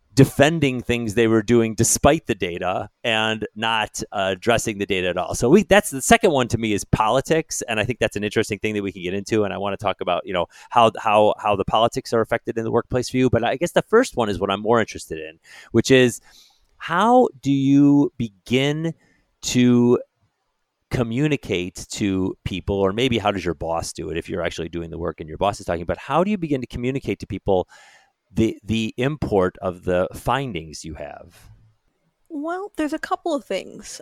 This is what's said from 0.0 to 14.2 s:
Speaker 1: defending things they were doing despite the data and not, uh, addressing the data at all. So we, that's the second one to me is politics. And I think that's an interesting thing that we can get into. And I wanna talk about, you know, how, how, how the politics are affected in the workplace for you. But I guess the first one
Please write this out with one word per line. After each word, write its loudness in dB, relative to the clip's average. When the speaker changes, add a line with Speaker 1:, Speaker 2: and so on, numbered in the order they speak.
Speaker 1:
defending 4
things -2
they 4
were 4
doing 4
despite 2
the -2
data -4
and -2
not, -4
uh, -2
addressing 0
the -4
data 0
at -2
all. -4
So 0
we, 8
that's 2
the -8
second 2
one 0
to -4
me -2
is -2
politics. 0
And -2
I -2
think -6
that's -2
an -4
interesting -2
thing -4
that -2
we -4
can -12
get -4
into. -2
And -6
I -8
wanna -4
talk -4
about, -2
you -8
know, 0
how, 4
how, 4
how 0
the -2
politics 0
are 2
affected -4
in -6
the -4
workplace -2
for -2
you. 2
But 2
I -2
guess -4
the 2
first 0
one 0